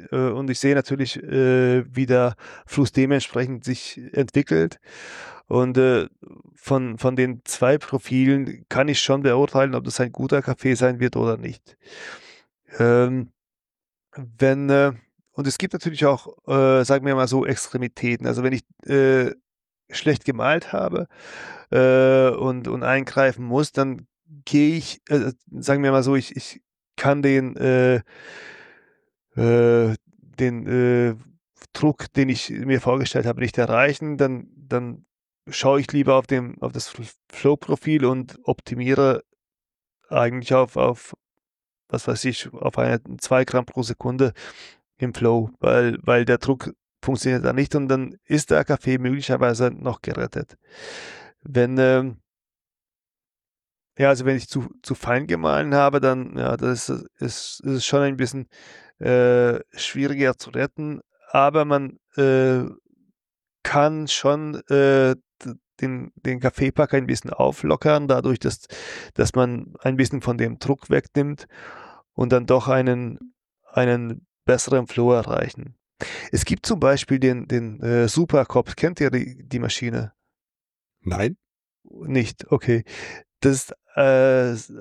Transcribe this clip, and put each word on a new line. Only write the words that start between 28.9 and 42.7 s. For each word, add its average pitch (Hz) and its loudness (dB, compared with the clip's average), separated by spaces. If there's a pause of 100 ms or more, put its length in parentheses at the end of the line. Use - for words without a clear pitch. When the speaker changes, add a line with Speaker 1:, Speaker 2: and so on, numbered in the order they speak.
Speaker 1:
äh, 117 4 (440)
den, 120 -2
äh, 120 2 (580)
Druck, - -2
den 135 2
ich 120 -4
mir 123 -2
vorgestellt 127 -2
habe, 120 -4
nicht 123 -4
erreichen, 135 0
dann, 131 -2
dann 123 -8 (440)
schaue 139 2
ich - -4
lieber 135 2
auf 131 2
dem, 123 -4
auf 123 -6
das 120 -10
Fl-, 117 -16 (260)
Flow-Profil 147 0
und 127 -2
optimiere 131 0 (840)
eigentlich 123 0
auf, 127 2
auf, 123 -2 (760)
was - -4
weiß 120 -4
ich, - -6
auf - -4